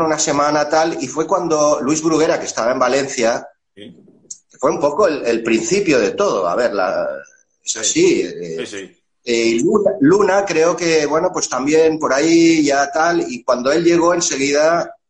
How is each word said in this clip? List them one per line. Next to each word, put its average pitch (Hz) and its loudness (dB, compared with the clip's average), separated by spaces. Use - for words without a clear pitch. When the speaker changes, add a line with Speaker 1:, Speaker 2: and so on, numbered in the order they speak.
Speaker 1:
una 156 -2
semana 147 0
tal, 160 0
y 127 -6
fue 156 -6
cuando 156 0
Luis 143 -2
Bruguera, 160 0
que - -10
estaba 117 -2
en 131 -2
Valencia, 131 -2
Speaker 2:
Sí. 104 -20
Speaker 1:
que - -20
fue 139 0
un 175 -4
poco 156 0
el, 131 -4
el 117 0
principio 123 0
de 98 2
todo, 131 -2
a 87 -2
ver, 113 0
la, 90 -2
es - -6
Speaker 2:
Sí. 113 -12
Speaker 1:
así, 143 2
eh, 85 -10
Speaker 2:
Sí, 117 -8
sí. 98 -16
Speaker 1:
eh, 117 0
y 117 2
Luna, - 2
Luna 196 4
creo 165 0
que, 165 0
bueno, 165 0
pues 160 -4
también 151 2
por 131 -2
ahí 165 4
ya 139 2
tal, 170 0
y 123 -10
cuando 123 0
él 170 0
llegó 170 4
enseguida, 151 0